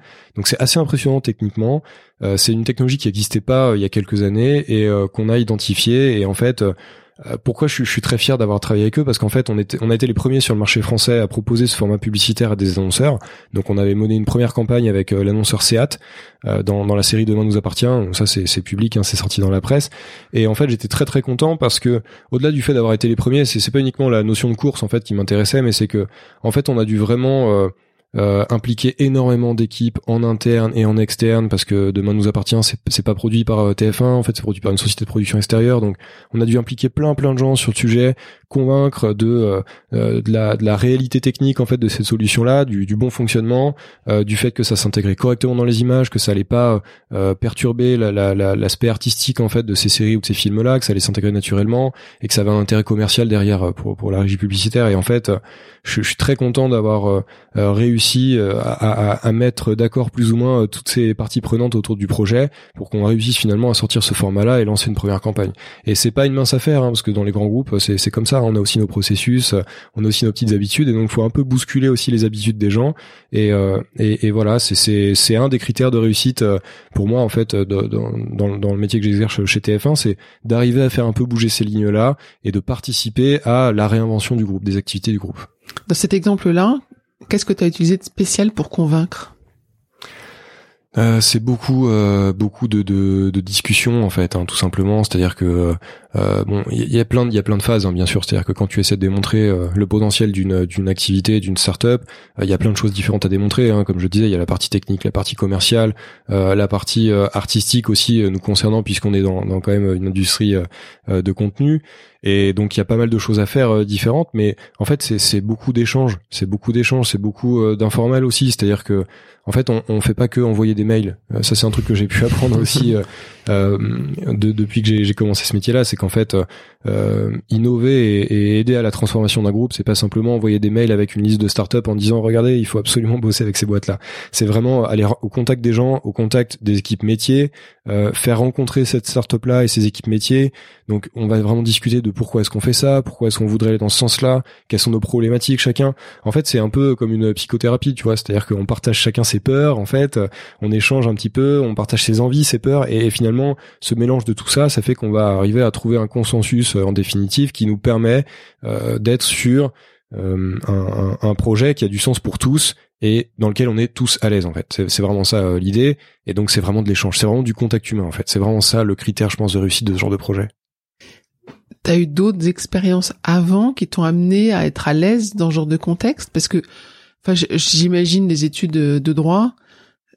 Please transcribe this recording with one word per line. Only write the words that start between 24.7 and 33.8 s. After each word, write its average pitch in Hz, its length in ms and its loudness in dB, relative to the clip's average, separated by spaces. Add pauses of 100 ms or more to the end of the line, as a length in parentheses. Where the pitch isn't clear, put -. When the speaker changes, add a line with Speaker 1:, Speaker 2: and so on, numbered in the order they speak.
Speaker 1:
en 107 60 -4
fait, 113 160 -2
qui - 100 -6
m'intéressait, 101 480 0
mais 117 100 2
c'est 104 160 0
que, 101 200 -2 (340)
en 113 80 -2
fait, 139 180 0
on 123 120 0
a 110 60 2
dû 107 120 -2
vraiment, 120 560 2
euh, 98 140 2 (480)
euh, 101 360 2
impliquer 120 420 -2 (100)
énormément 123 520 2
d'équipes 113 500 -2
en 117 180 0
interne 113 520 0
et 110 100 2
en 107 120 2
externe 113 520 2
parce 98 160 -2
que 98 240 0
Demain 98 240 0
nous 104 140 2
appartient, 104 340 0
c'est, 110 160 0 (100)
c'est - 160 -2
pas 107 120 0
produit 113 280 0
par, 110 160 0
euh, 101 140 2
T 107 180 2